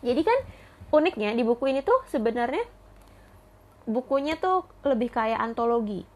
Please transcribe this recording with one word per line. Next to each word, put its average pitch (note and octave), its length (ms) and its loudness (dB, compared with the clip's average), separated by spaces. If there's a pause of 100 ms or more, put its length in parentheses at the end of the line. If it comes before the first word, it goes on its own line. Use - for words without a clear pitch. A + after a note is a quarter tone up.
jadi B3 220 0
kan A#4 160 2 (500)
uniknya D4+ 440 2
di A#3+ 100 0
buku A#3 240 0
ini C4+ 160 0
tuh C5 240 2
sebenarnya A#3+ 560 -2 (1200)
bukunya C4+ 500 -2
tuh F#4 300 0 (160)
lebih B3 300 0
kayak A3 260 -2
antologi. A3+ 640 -2 (140)